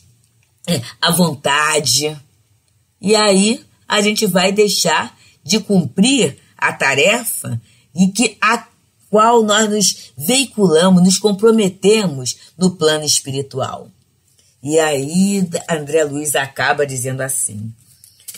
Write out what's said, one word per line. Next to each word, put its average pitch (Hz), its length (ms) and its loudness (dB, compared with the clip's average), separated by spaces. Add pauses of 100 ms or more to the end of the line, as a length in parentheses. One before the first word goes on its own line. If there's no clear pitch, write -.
(680)
é, 156 140 -2 (200)
a 170 100 0
vontade. 151 1040 0 (840)
E 208 140 2
aí 208 480 2 (240)
a 208 140 0
gente 214 240 0
vai 185 260 0
deixar 202 680 0 (260)
de 220 160 -2
cumprir 196 800 0 (200)
a 151 160 -2
tarefa 139 840 -2 (360)
e 180 140 2
que - 320 -4
a 220 260 -2 (420)
qual 226 340 4
nós 208 260 0
nos - 480 -4
veiculamos, 185 880 2
nos 185 140 4
comprometemos 202 1160 0 (220)
no 180 140 2
plano 156 340 0
espiritual. 135 840 -6 (720)
E 151 180 0
aí 165 680 0 (220)
André 156 340 0
Luiz 147 320 -4
acaba 139 500 -2
dizendo 131 360 -6
assim: 113 520 -8 (640)